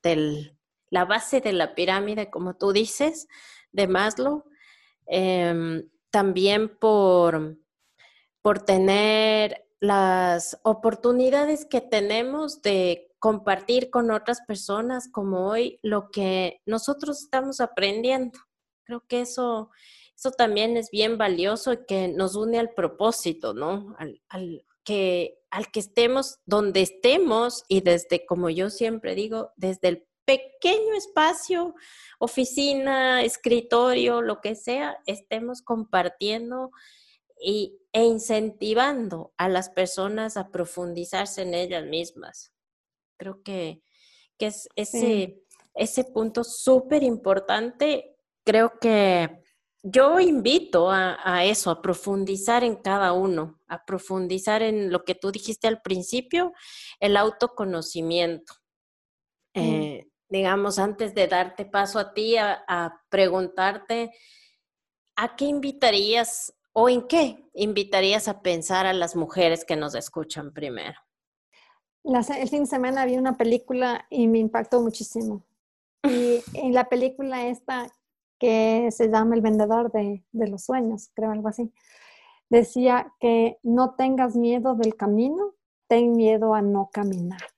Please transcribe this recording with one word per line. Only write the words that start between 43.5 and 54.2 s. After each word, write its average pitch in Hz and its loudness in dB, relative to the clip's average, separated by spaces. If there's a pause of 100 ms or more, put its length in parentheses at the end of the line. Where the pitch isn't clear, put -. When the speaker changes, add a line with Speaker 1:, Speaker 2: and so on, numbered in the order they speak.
Speaker 1:
que 220 -4
es - -10
ese, 208 -6
Speaker 2:
Sí. 214 0 (320)
Speaker 1:
ese 254 -2
punto 226 -4
súper 262 2
importante. 220 -2 (280)
Creo 226 4
que 190 2 (400)
yo 269 4
invito 254 4
a, 185 0
a 180 2
eso, 202 0
a 165 -2
profundizar 196 0
en 226 -2
cada 196 0
uno, 175 -2
a 175 -12
profundizar 190 -4